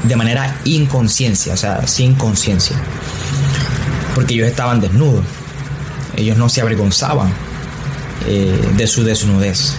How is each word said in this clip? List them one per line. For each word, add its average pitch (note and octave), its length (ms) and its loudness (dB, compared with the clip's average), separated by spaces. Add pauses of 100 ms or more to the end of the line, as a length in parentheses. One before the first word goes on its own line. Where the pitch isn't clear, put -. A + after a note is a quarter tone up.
de A#2 120 2
manera B2 380 0 (100)
inconsciencia, C3 880 0
o - 20 -2
sea, G2+ 320 -2
sin B2+ 260 4
conciencia, G#2 640 0 (1400)
porque B2+ 200 2
ellos A2+ 120 2
estaban B2 340 0
desnudos, G#2 440 4 (920)
ellos G#2+ 200 2
no A#2 120 4
se B2+ 120 2
avergonzaban, G#2 720 2 (960)
eh, G2+ 480 2
de A#2 100 2
su A#2+ 160 2
desnudez. G2+ 760 2